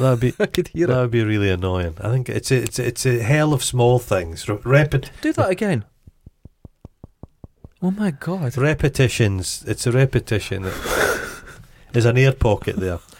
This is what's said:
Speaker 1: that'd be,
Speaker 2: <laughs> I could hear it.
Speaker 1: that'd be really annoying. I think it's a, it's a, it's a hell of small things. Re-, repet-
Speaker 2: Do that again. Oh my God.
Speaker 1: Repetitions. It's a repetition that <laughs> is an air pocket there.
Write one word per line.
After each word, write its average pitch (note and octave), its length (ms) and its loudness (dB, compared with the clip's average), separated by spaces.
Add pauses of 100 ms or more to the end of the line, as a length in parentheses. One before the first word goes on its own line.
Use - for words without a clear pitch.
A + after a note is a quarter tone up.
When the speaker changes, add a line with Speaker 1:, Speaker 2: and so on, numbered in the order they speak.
Speaker 1:
that'd B2+ 180 4
be, B2 160 0
Speaker 2:
<laughs> - 40 -16
I G#3 60 4
could F3+ 220 -2
hear E3+ 180 0
it. - 20 0
Speaker 1:
that'd B2+ 240 2
be A#2 100 2
really G#2 280 2
annoying. F2+ 500 -2
I G#2 100 -4
think B2+ 180 -2
it's A2 220 -4
a, C3+ 60 4
it's A#2 240 -4
a, B2 60 -2
it's - 200 -4
a A#2+ 160 2
hell D3+ 300 2
of C3+ 100 0
small B2 380 4
things. F2+ 480 -4
Re-, G#2 80 -2
repet- C#3 540 2 (100)
Speaker 2:
Do D#4 140 0
that B3+ 160 2
again. F#3 340 0 (2000)
Oh F3+ 120 0
my G3+ 180 -2
God. D#3+ 460 -6
Speaker 1:
Repetitions. B2 1080 0
It's - 200 -4
a A#2+ 60 2
repetition A2+ 680 0
that - 680 -2 (340)
<laughs> - 300 -20
is A#2+ 100 4
an A#2+ 140 4
air C3 140 6
pocket G2+ 440 0
there. F#2 220 -2 (220)